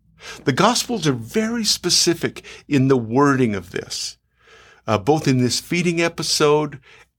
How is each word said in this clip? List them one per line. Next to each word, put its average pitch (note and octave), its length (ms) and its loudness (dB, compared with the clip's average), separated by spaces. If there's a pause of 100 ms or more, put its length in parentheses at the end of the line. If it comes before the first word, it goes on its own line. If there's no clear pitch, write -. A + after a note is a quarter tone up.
(460)
The C#3+ 80 2
Gospels G3+ 540 0
are C#3 60 2
very A3 500 -4
specific - 800 -2 (220)
in C3+ 220 2
the C#3 60 4
wording B2+ 600 2
of F2+ 160 -8
this, - 460 -10 (680)
uh, G#2+ 140 2
both D3+ 280 0
in C3 120 4
this B2 200 0
feeding E3+ 400 -2
episode D3+ 800 0 (400)